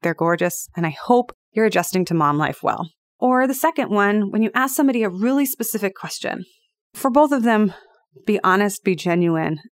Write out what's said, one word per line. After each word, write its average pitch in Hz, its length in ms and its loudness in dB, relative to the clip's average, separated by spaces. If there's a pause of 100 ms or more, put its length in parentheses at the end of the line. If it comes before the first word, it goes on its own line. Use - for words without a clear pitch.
They're 165 120 -2
gorgeous, 170 640 -2
and 170 100 -2
I 160 40 -4
hope 247 420 0 (200)
you're 220 140 2
adjusting 185 400 0
to 170 80 -2
mom 147 240 2
life 139 240 -4
well." - 280 -4 (280)
Or 254 280 2
the 262 80 -4
second 311 360 -2
one, 202 400 2
when 214 120 0
you 220 120 0
ask 262 200 -2
somebody 262 280 2
a 208 80 0
really 247 360 0
specific 202 480 -6
question. - 500 -10 (500)
For - 160 -2
both 285 200 4
of 269 120 0
them, 214 320 2 (500)
be 208 180 0
honest, 196 400 0
be 185 140 0
genuine, 160 600 0 (160)